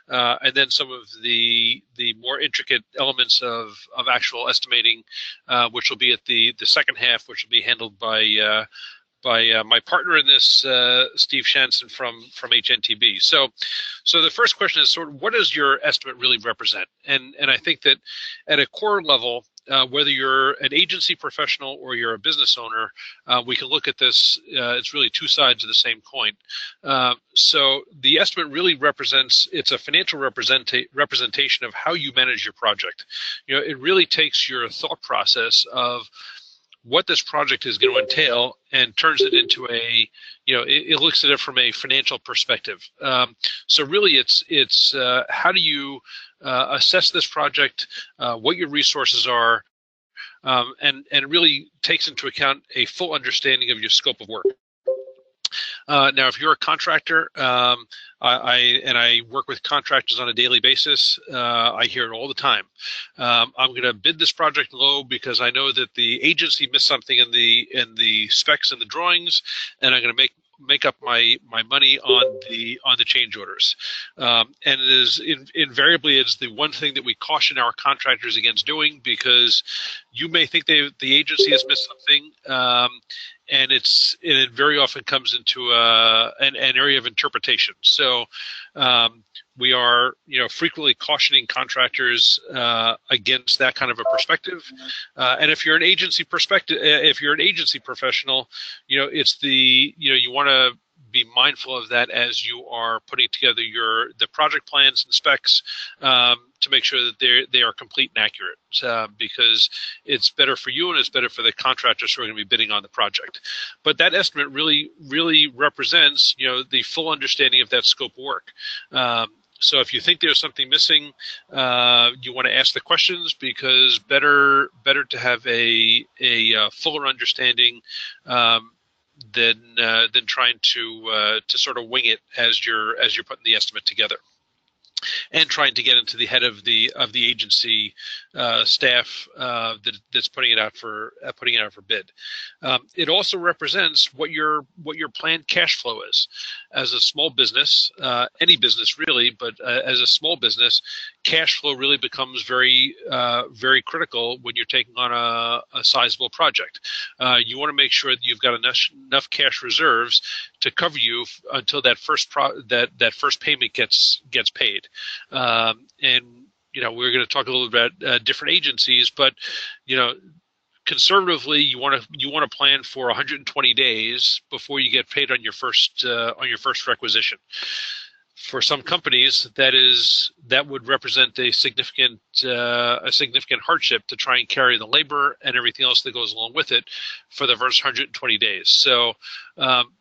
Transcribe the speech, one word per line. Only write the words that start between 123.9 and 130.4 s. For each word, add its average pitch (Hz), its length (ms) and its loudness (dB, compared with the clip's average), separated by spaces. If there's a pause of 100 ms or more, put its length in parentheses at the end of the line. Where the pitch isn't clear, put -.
better, 139 680 4 (160)
better 139 180 2
to 131 160 -8
have 120 260 0
a, 117 600 2 (160)
a, 117 340 2
uh, 107 160 2
fuller 151 340 -6
understanding, 123 760 0 (460)
um, 117 440 2 (640)
than, 117 280 2 (160)
uh, 113 340 2
than 117 140 0
trying 120 380 0